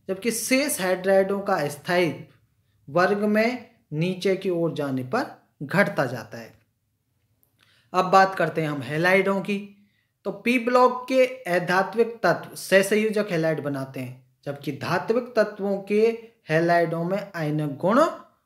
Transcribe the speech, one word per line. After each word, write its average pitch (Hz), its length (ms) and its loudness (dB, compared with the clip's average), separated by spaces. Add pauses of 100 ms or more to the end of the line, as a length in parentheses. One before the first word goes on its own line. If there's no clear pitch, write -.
जबकि 196 240 -4
शेष 269 500 -2
हाइड्राइडों 190 580 2
का 190 280 -2
स्थायित्व 175 680 -2 (600)
वर्ग 190 240 4
में 214 540 0 (220)
नीचे 185 420 0
की 185 140 -6
ओर 170 240 -2
जाने 135 300 -4
पर 240 400 -6 (200)
घटता 160 420 0
जाता 120 320 -10
है। 113 160 -18 (1400)
अब 180 120 2
बात 190 300 6
करते 165 260 -2
हैं 156 80 -2
हम 143 120 -6
हैलाइडों 185 600 2
की। 202 340 -6 (480)
तो 202 80 -6
पी 240 280 0
ब्लॉक 247 500 2
के 262 160 4
अधात्विक 185 1000 -2
तत्व 165 320 0
सहसंयोजक 208 760 2
हैलाइड 160 320 0
बनाते 139 360 -6
हैं, 127 280 -14 (180)
जबकि 143 260 -8
धात्विक 180 640 -2
तत्वों 202 460 0
के 220 380 2 (300)
हैलाइडों 165 540 2
में 196 320 -4
आयनिक 151 420 -4
गुण 208 220 2 (460)